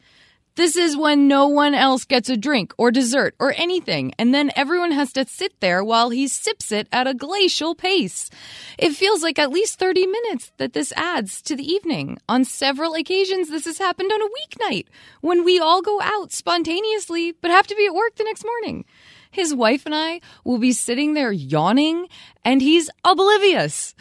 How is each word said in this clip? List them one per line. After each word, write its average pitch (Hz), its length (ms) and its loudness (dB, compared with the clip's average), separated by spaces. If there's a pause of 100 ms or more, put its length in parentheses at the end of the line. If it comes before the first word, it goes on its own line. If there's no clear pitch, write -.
(560)
This 339 220 2
is 330 180 2
when 294 320 4
no 277 220 6
one 294 260 2
else 262 300 2
gets 247 240 0
a 254 80 0
drink 226 400 -2
or 233 120 4
dessert 247 500 2
or - 180 2
anything, 240 600 -2
and 240 160 2
then 285 220 2
everyone 339 360 0
has 285 220 0
to 262 140 0
sit - 320 -10
there 185 240 0
while 226 280 2
he 262 180 -2
sips - 420 -6
it 214 220 -4
at 254 140 0
a 269 60 -2
glacial 330 640 -2
pace. 359 540 -2 (480)
It 320 160 0
feels 392 280 0
like 330 160 -2
at 294 140 2
least 381 260 -2
thirty 370 300 0
minutes 415 480 -4
that 269 160 -6
this - 240 -6
adds 302 460 -4
to 285 160 -6
the 277 120 -8
evening. 302 500 -4 (100)
On 254 160 4
several 277 480 -4
occasions, 370 560 -2
this 302 160 -6
has 330 140 -8
happened 392 340 -2
on 427 80 0
a 415 80 -2
weeknight 427 560 -6 (340)
when 349 240 2
we 359 160 4
all 339 220 4
go 403 200 -2
out 403 300 -2
spontaneously 339 1000 -4
but 339 180 -4
have 381 160 6
to 403 80 -8
be 415 100 2
at 370 80 0
work 427 220 -2
the 440 80 -4
next 440 220 -8
morning. 453 400 -6 (460)
His 330 220 -2
wife 247 320 2
and 302 80 -6
I 320 280 -4 (240)
will 247 120 0
be 247 140 2
sitting 285 440 -2
there 262 180 0
yawning, 208 720 0 (380)
and 262 160 4
he's 311 280 2 (140)
oblivious. 370 960 2